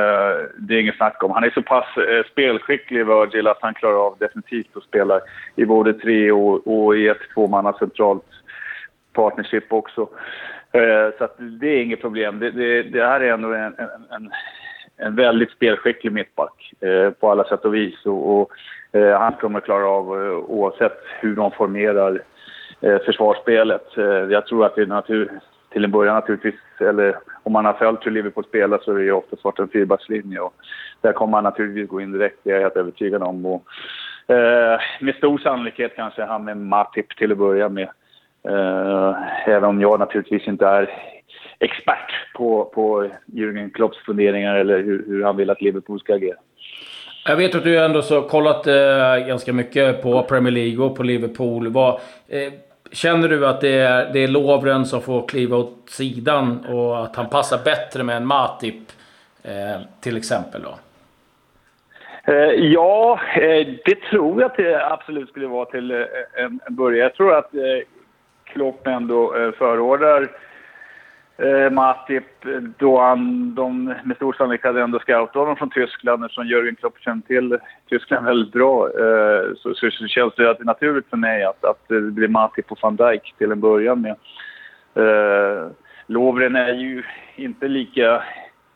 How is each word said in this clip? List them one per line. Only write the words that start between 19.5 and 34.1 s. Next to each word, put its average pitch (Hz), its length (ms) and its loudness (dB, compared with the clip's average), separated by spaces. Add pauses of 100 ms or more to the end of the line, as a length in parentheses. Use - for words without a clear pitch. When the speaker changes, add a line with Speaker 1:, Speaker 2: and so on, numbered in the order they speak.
Speaker 1:
klara 101 280 0
av, 98 380 -2
eh, 92 120 -4
oavsett 101 600 -2 (220)
hur 107 160 -2
de 104 160 -2
formerar, 98 720 0 (600)
eh, 101 160 4
försvarsspelet. 110 1000 0
Eh, 107 80 0
jag 101 420 0
tror 113 180 2
att - 100 0
det 107 60 0
är 104 40 4
natur-, 101 440 -4 (400)
till 104 140 -2
en 101 80 -2
början 104 240 2
naturligtvis, 107 400 -2 (240)
eller 101 360 2 (280)
om 110 100 -4
man 107 120 2
har 104 80 2
följt 113 320 0
hur 113 60 -2
Liverpool 107 320 -6
spelar 101 340 0
så - 140 -4
är 101 60 0
det 98 60 0
ju 95 80 0
oftast - 320 -4
varit 98 160 -4
en 95 80 -2
fyrbackslinje 98 720 -2
och 90 140 -8 (480)
där - 120 2
kommer 110 240 0
han 104 60 0
naturligtvis 104 460 -4
gå 95 120 -8
in 98 100 -10
direkt, 98 320 -2
det 101 60 -4
är 98 40 2
jag 98 80 2
helt 95 140 0
övertygad 95 480 -4
om. 90 220 -6
Och, 92 180 -6 (720)